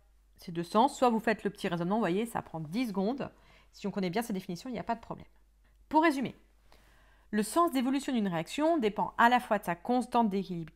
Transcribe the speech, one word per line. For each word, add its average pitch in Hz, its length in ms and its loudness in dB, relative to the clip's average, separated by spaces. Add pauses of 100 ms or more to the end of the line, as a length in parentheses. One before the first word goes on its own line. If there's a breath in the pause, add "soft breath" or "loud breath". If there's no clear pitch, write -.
(360)
ces - 160 -14
deux 165 100 -4
sens, 214 340 2
soit 247 140 4
vous 226 80 2
faites 214 240 0
le 202 80 -2
petit - 160 -6
raisonnement, 175 300 0
vous 233 40 0
voyez, 196 240 0
ça - 180 -6
prend - 180 -12
dix 196 280 -4
secondes. 202 440 -4 (400 soft breath)
Si - 160 -8
on - 20 -4
connaît 185 200 -2
bien 214 120 0
sa 233 100 -6
définition, 185 380 -8
il 240 40 -8
n'y 185 40 -6
a 170 60 -8
pas 233 100 -4
de 233 60 -8
problème. - 260 -14 (640)
Pour 311 140 4
résumer, 277 340 0 (920 soft breath)
le 214 120 0
sens 330 300 2
d'évolution 262 400 0
d'une 214 160 0
réaction 294 500 0
dépend 208 400 0
à 240 120 8
la 247 100 4
fois 220 180 0
de - 60 -12
sa 175 100 -2
constante 240 560 0
d'équilibre 175 460 -6